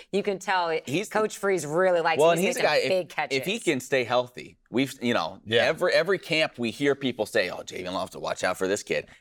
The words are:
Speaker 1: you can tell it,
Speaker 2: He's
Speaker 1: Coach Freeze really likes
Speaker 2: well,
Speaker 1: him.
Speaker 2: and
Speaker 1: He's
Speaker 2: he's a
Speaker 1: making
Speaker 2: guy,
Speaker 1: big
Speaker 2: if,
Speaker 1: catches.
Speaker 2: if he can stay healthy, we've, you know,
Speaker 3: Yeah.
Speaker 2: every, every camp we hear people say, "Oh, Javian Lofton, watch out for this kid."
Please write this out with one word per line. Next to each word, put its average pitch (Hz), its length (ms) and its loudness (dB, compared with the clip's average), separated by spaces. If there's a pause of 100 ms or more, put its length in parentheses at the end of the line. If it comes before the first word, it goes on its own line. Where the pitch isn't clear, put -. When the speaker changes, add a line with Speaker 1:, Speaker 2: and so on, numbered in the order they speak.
(120)
Speaker 1:
you 196 120 0
can 196 160 -2
tell 180 300 0
it, 160 200 -4
Speaker 2:
He's 175 180 -2
Speaker 1:
Coach 214 300 -2
Freeze 185 300 -2
really 175 340 4
likes 160 180 2
Speaker 2:
well, 165 120 8
Speaker 1:
him. 170 80 4
Speaker 2:
and 196 80 2
Speaker 1:
He's 254 100 0
Speaker 2:
he's 226 80 0
a - 20 4
Speaker 1:
making 147 220 4
Speaker 2:
guy, - 0 -
Speaker 1:
big 185 160 0
Speaker 2:
if, - 100 -14
Speaker 1:
catches. 139 220 -2
Speaker 2:
if 131 80 -4
he 214 140 -2
can 147 200 0
stay 127 260 0
healthy, 123 520 -4 (140)
we've, 127 320 0
you 120 100 2
know, 95 320 -2
Speaker 3:
Yeah. 113 200 2
Speaker 2:
every, 160 280 2
every 165 240 2
camp 156 400 -2
we 120 140 -2
hear 143 240 2
people 117 320 -4
say, 95 240 0
"Oh, - 60 -8
Javian - 320 -10
Lofton, 92 320 -6
watch 80 220 -6
out 92 140 0
for 95 100 -2
this 101 140 0
kid." 73 240 -4 (160)